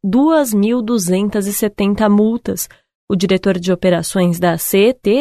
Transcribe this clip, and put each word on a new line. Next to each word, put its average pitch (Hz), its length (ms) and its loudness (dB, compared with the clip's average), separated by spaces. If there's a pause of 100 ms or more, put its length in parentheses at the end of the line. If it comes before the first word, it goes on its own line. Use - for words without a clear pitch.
duas 269 520 2
mil 220 260 0
duzentas 202 680 -2
e 202 40 -4
setenta 208 560 -2
multas. 208 600 0 (420)
O 202 60 0
diretor 190 380 0
de 185 180 -2
operações 175 680 0
da 170 180 0
C 196 340 2
E 254 40 0
T, 208 160 -4 (100)